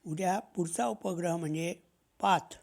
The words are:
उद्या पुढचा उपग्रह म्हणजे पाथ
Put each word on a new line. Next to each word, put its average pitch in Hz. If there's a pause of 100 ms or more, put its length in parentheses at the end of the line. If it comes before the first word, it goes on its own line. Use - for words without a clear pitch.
उद्या 175
पुढचा 185
उपग्रह 175
म्हणजे 165 (460)
पाथ 185